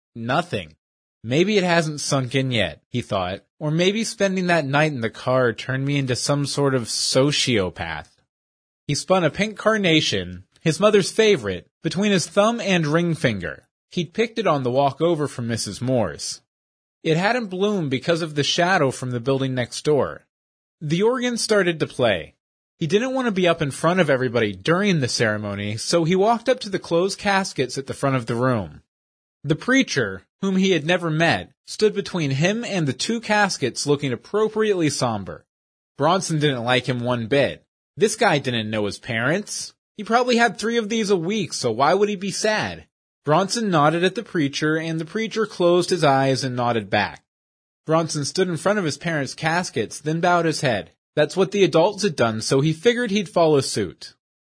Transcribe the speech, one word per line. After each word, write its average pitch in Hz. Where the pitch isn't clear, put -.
nothing. 117
"Maybe 170
it 180
hasn't 165
sunk 131
in 135
yet," 92
he 120
thought. 98
"Or 151
maybe 196
spending 190
that 170
night 147
in 131
the 113
car 127
turned 131
me 143
into 127
some 143
sort 139
of 127
sociopath." 98
He 143
spun 185
a 202
pink 202
carnation, 156
his 156
mother's 208
favorite, 190
between 196
his 185
thumb 220
and 180
ring 165
finger. 95
He'd -
picked 226
it 208
on 147
the 123
walk 139
over 160
from 117
Missus 107
Moore's. 113
It 160
hadn't 220
bloomed 185
because 156
of 160
the 143
shadow 170
from 127
the 123
building 131
next -
door. 113
The 165
organ 240
started 180
to 147
play. 98
He 165
didn't 233
want 254
to 226
be 180
up 165
in 143
front 180
of 151
everybody 120
during 165
the 123
ceremony, 107
so 170
he 160
walked 220
up 254
to 208
the 190
closed 180
caskets 190
at 139
the 120
front 135
of 117
the 117
room. 110
The 151
preacher, 127
whom 190
he 190
had 156
never 170
met, 156
stood 214
between 175
him 190
and 180
the 160
two 226
caskets 196
looking 143
appropriately 208
somber. 101
Bronson 160
didn't 131
like 123
him 127
one 120
bit. 120
This 214
guy 180
didn't 117
know 107
his 92
parents. 135
He 214
probably 247
had 233
three 233
of 220
these 220
a 202
week, 175
so 120
why 139
would 208
he 208
be 190
sad? 151
Bronson 190
nodded 160
at 185
the 226
preacher, 156
and 160
the 165
preacher 214
closed 175
his 170
eyes 135
and 123
nodded 117
back. 98
Bronson 156
stood 185
in 165
front 208
of 190
his 147
parents' 151
caskets, 160
then 160
bowed 175
his 160
head. 117
That's 151
what 185
the 202
adults 180
had 185
done, 110
so 139
he 156
figured 233
he'd 196
follow 156
suit. -